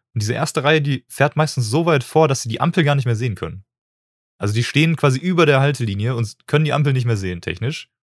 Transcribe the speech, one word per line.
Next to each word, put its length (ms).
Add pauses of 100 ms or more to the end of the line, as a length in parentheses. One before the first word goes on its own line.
(140)
Und 100
diese 100
erste 300
Reihe, 180
die 260
fährt 280
meistens 340
so 160
weit 180
vor, 240
dass 140
sie 80
die 120
Ampel 220
gar 120
nicht 100
mehr 100
sehen 200
können. 280 (760)
Also 140
die 100
stehen 320
quasi 240
über 260
der 140
Haltelinie 560
und 320
können 180
die 80
Ampel 200
nicht 120
mehr 120
sehen, 240
technisch. 480 (240)